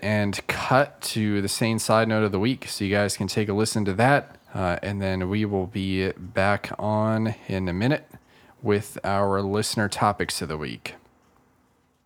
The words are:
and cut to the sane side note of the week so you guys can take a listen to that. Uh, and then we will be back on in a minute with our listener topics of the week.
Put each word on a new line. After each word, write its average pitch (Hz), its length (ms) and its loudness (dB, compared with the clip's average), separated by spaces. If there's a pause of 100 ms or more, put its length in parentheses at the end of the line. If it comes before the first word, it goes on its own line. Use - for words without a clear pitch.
and 104 440 0
cut - 560 0
to 104 400 0
the 98 60 -2
sane 113 300 0
side 113 300 4
note 110 160 2
of 98 80 0
the 95 60 0
week 120 300 0
so - 160 -4
you 98 100 2
guys 101 220 2
can 101 120 -2
take 107 200 0
a 101 40 -2
listen 107 320 0
to 98 100 0
that. 127 420 2 (180)
Uh, 90 280 0
and 98 180 -4
then 92 300 -2
we 107 160 0
will 98 200 0
be 95 460 -2
back 95 680 -2
on 110 560 0 (140)
in 95 200 -2
a 85 40 -2
minute 117 340 0 (560)
with 104 400 0
our 98 380 2
listener 104 480 0
topics 98 540 0
of 80 60 -6
the 78 100 -6
week. 65 360 -10 (1120)